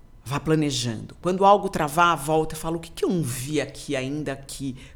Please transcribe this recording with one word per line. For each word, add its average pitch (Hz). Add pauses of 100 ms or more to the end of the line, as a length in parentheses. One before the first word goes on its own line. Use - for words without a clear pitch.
(240)
vá 135
planejando. 131
Quando 185
algo 196
travar, 170
volta 156
e -
fala, 165
"O 165
que -
que -
eu 349
não 175
vi 131
aqui 135
ainda 135
que 135 (200)